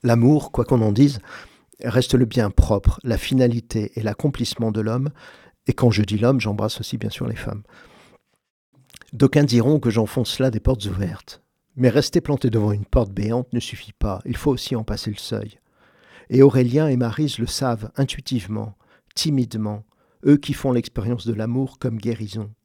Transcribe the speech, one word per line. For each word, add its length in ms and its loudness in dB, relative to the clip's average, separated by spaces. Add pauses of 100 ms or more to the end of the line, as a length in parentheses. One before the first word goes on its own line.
L'amour, 500 4
quoi 120 -2
qu'on 160 2
en 120 2
dise, 260 4 (640)
reste 320 0
le 100 4
bien 260 0
propre, 520 2
la 160 -2
finalité 800 0
et 60 -6
l'accomplissement 680 -4
de 100 -2
l'homme, 300 -2 (560)
et 60 0
quand 180 4
je 120 2
dis 160 0
l'homme, 220 2
j'embrasse 400 -4
aussi 180 -8
bien 120 -4
sûr 160 -8
les 100 -6
femmes. 260 -10 (1500)
D'aucuns 320 4
diront 360 4
que 100 0
j'enfonce 480 -2
là 120 2
des 100 -4
portes 260 0
ouvertes. 560 -8 (340)
Mais 120 4
rester 320 2
planté 300 -2
devant 220 2
une 120 -2
porte 280 0
béante 400 -4
ne 80 -2
suffit 320 -14
pas, 320 -4
il 120 -6
faut 140 0
aussi 260 -4
en 80 -4
passer 260 -6
le 60 -8
seuil. 420 -10 (680)
Et 140 6
Aurélien 460 6
et 80 2
Maryse 420 -2
le 80 -4
savent 500 -4
intuitivement, 800 -6 (380)
timidement, 680 -2 (420)
eux 100 8
qui 160 -4
font 200 -2
l'expérience 540 -4
de 60 -2
l'amour 460 -4
comme 180 -4
guérison. 540 -6 (140)